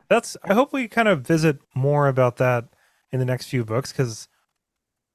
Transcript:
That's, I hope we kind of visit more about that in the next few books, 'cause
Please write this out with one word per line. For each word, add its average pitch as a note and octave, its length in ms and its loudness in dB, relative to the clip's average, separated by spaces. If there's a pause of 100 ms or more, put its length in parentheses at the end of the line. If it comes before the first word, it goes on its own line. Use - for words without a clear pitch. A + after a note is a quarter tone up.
That's, A3+ 340 0
I F#3+ 120 -2
hope C4+ 180 0
we C4 140 -4
kind A3+ 200 0
of E3+ 140 2
visit D#3 380 2 (160)
more C#3+ 320 2
about B2+ 300 2
that B2 320 0 (420)
in B2+ 80 -2
the B2+ 60 0
next B2 220 -4
few A#2+ 180 -2
books, A2+ 280 -4
'cause A#2 340 -4 (880)